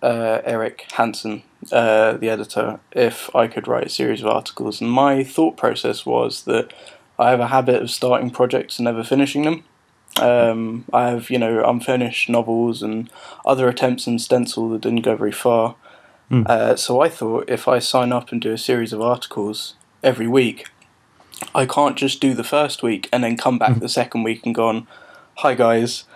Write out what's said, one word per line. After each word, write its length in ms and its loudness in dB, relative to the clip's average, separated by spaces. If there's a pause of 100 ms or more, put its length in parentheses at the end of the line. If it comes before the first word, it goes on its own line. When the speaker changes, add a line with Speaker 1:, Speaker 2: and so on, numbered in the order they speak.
Speaker 1:
uh, 420 0
Eric 500 -4
Hansen, 500 -4 (280)
uh, 420 4
the 160 -4
editor, 500 -4 (120)
if 440 -2
I 120 4
could 200 -8
write 180 -2
a 40 -6
series 320 -2
of 60 -2
articles, 540 -4
and 80 -2
my 340 2
thought 320 0
process 500 -2
was 380 -2
that 300 -2 (460)
I 100 6
have 100 4
a 80 0
habit 340 2
of 100 -6
starting 400 0
projects 480 0
and 60 0
never 180 -2
finishing 400 0
them. 200 -2 (560)
Um, 720 2
I 180 2
have, 200 -4
you 100 0
know, 240 2
unfinished 640 0
novels 540 0
and 260 -6 (360)
other 220 4
attempts 400 0
in 120 0
stencil 500 0
that 120 -4
didn't 200 0
go 140 2
very 160 -2
far. 440 2 (560)
Speaker 2:
Mm. 160 4
Speaker 1:
Uh, 280 2
so 260 0
I 80 4
thought, 400 -4
if 180 -4
I 120 4
sign 320 0
up 200 -4
and 100 -4
do 100 -2
a 60 -4
series 360 -2
of 80 -4
articles 760 -4 (280)
every 240 2
week, 400 2 (880)
I 100 2
can't 320 0
just 240 -2
do 120 2
the 100 -4
first 400 -2
week 280 -2
and 120 2
then 140 0
come 200 0
back 180 4
Speaker 2:
Mm. 40 0
Speaker 1:
the 100 -4
second 340 -2
week 220 -4
and 80 -2
gone, 320 0 (520)
"Hi 180 2
guys, 480 2 (120)